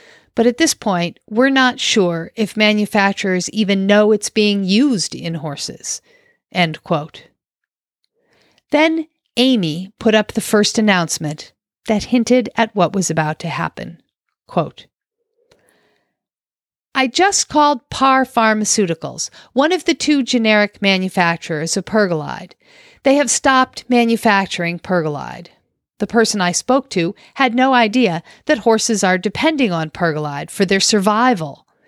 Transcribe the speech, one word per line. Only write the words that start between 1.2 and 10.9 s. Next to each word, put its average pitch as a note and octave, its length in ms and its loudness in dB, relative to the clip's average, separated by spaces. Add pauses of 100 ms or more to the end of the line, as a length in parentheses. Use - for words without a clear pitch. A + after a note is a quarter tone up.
we're A#3+ 180 2
not C4 300 2
sure E3+ 560 -2
if G#3+ 220 -4
manufacturers G3+ 920 0
even G3 360 0
know G#3 240 4
it's G#3 180 0
being G#3 360 0
used G#3 500 2
in E3 200 -8
horses." - 680 -10 (480)
End E3+ 320 -2
quote. - 460 -6 (1400)
Then D#4+ 360 0 (300)
Amy F#3+ 640 0
put A3 120 2
up G#3+ 200 0
the G#3+ 80 -4
first - 360 0
announcement E3+ 760 -2 (340)